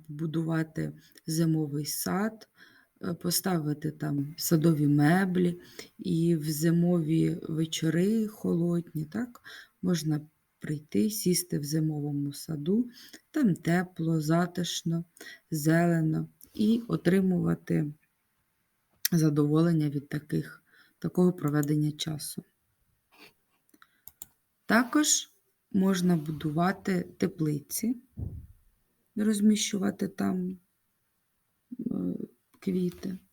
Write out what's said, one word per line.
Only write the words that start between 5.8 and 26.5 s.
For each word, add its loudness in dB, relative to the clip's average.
і 2
в -2
зимові 2
вечори 0
холодні, -2
так, -8
можна 0
прийти, -2
сісти -2
в -4
зимовому -2
саду, -2
там 2
тепло, 0
затишно, -2
зелено, 2
і 2
отримувати 2
задоволення 4
від -6
таких, -6
такого 2
проведення 0
часу. -8
Також 2
можна 2
будувати -2